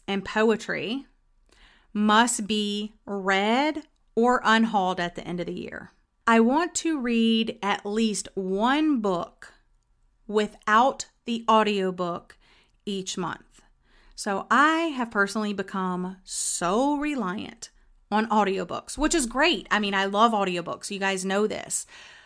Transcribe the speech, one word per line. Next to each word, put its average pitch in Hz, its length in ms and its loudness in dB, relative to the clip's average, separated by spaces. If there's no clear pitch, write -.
and 196 160 -2
poetry 214 840 -2
must 214 540 4
be 208 480 -2
read 208 760 0
or 240 300 4
unhauled 214 540 2
at 175 160 -4
the - 120 -12
end 175 140 -6
of 170 60 -8
the 175 60 -6
year. - 400 -12
I 226 140 6
want 302 360 2
to 320 220 -2
read 226 640 2
at 196 220 -2
least 214 500 -2
one 240 680 0
book 185 520 -4
without 214 800 2
the 233 240 -4
audiobook 185 880 0
each 196 320 -8
month. - 440 -10
So 196 360 -6
I 311 320 2
have 233 140 -4
personally 208 420 -2
become 185 680 -6
so 240 760 -2
reliant 262 720 -6
on 220 160 2
audiobooks, 196 680 -2
which 302 180 0
is 285 120 2
great. 247 440 0
I 208 100 2
mean, 202 140 -2
I 196 100 2
love 208 280 4
audiobooks. 180 580 -2
You 196 100 -8
guys 190 240 -2
know 196 220 0
this. - 400 -6